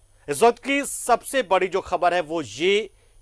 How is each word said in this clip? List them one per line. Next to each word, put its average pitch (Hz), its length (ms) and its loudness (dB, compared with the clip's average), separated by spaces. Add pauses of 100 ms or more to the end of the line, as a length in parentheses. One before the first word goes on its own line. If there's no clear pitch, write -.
(300)
इस 143 140 0
वक्त 233 160 4
की 277 260 -2
सबसे - 580 -2
बड़ी 185 260 0
जो 180 120 -2
खबर 175 340 0
है 180 80 2
वो 160 200 -4
ये 175 480 -2 (320)